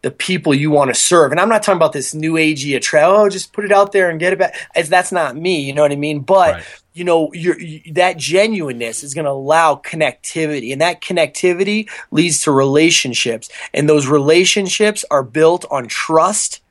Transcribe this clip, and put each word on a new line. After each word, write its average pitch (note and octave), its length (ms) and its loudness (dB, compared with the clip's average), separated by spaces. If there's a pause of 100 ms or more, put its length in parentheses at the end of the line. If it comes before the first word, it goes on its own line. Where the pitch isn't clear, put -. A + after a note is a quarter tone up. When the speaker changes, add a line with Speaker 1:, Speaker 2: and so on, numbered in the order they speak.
Speaker 1:
the C#3+ 80 -4
people E3 440 -2
you D3 160 0
wanna C#3+ 240 2
serve. D#3+ 360 4
And D#3+ 100 0
I'm G3+ 80 2
not G#3+ 140 2
talking F#3+ 160 0
about D#3+ 140 2
this C#3 220 -8
new D#3 200 -4
agey D3+ 400 0
attra-, D3 320 0
"Oh, G3+ 220 4
just F#3+ 240 -8
put G#3 120 -6
it G3+ 80 0
out G3+ 200 2
there F#3 180 2
and D#3+ 80 -8
get F3+ 140 0
it F#3 60 -4
back." F3+ 160 -2 (200)
It's, E3 140 -2
that's F3+ 240 2
not D3+ 240 -2
me, E3+ 240 -2
you C#3 140 -6
know D3 80 2
what D3 100 4
I C#3 40 -4
mean? D3 240 -4
But F3 340 2
Speaker 2:
Right. - 100 -12 (320)
Speaker 1:
You F3 80 -10
know, E3 300 0
your, E3+ 240 -2
y-, D#3 240 -16 (100)
that F3+ 240 0
genuineness D3 880 -2
is C#3 100 -12
gonna D3+ 160 -4
allow C#3+ 460 2
connectivity, D3+ 960 -6
and C#3 80 -6
that E3+ 220 -2
connectivity F3+ 840 -2 (220)
leads D#3+ 320 0
to D#3 80 0
relationships, C3+ 1000 0 (240)
and D3 140 0
those D3 180 4
relationships F3+ 1040 2
are C#3 120 2
built D#3 480 2
on C3 160 -4
trust - 760 -2 (100)